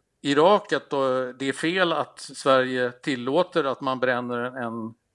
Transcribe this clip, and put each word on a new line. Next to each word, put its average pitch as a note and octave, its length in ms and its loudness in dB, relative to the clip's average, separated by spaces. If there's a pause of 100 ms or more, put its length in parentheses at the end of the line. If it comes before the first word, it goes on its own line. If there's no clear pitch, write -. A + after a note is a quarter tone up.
(220)
Irak E3 500 4
att C#3+ 180 -2
då, C3 420 -2
det C3+ 160 -6
är C3+ 40 0
fel E3+ 400 0
att D3 280 -6
Sverige B2+ 720 0
tillåter C#3+ 720 -2
att C3 160 -4
man C3 200 -2
bränner B2 380 -2
en, B2+ 180 -6
en A#2 380 -8 (200)